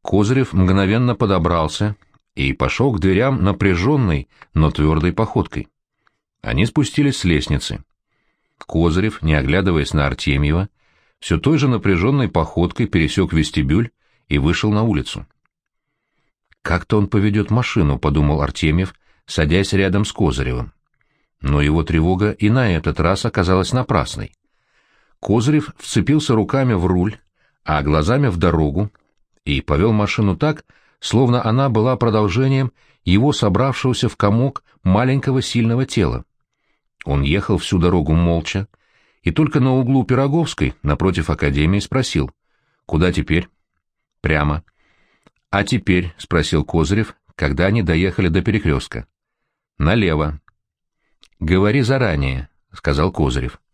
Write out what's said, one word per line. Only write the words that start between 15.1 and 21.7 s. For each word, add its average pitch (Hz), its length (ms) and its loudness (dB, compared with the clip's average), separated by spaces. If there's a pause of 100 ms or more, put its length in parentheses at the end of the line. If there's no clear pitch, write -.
«Как-то 87 360 -2
он 101 100 0
поведёт 104 420 0
машину», 101 480 0
подумал 73 440 2
Артемьев, 78 520 -2 (320)
садясь 82 460 0
рядом 98 320 2
с - 80 -4
Козыревым. 64 640 -2 (640)
Но 73 220 0
его 76 220 2